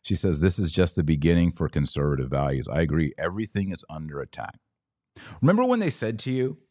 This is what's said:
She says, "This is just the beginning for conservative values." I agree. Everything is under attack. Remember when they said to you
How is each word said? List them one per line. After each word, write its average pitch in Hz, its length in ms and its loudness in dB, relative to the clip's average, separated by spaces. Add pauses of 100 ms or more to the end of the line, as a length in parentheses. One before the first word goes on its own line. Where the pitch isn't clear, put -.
She - 140 -2
says, 80 240 0
"This 90 180 2
is 85 140 0
just 90 240 2
the 85 80 2
beginning 82 480 4
for 78 160 -4
conservative 71 640 -2
values." 67 360 -2
I 80 140 -2
agree. 78 380 2
Everything 98 520 -4
is 85 180 -12
under 76 320 -10
attack. - 380 -12 (800)
Remember 208 240 4
when 247 160 2
they 175 100 0
said 117 300 -4
to 131 100 -6
you 131 280 -2 (120)